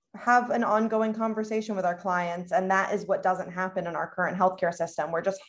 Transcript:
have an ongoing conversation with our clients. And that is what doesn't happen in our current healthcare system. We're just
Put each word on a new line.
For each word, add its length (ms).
have 360
an 120
ongoing 500
conversation 600
with 100
our 120
clients. 560
And 180
that 220
is 120
what 160
doesn't 300
happen 360
in 100
our 120
current 280
healthcare 360
system. 380
We're 100
just 280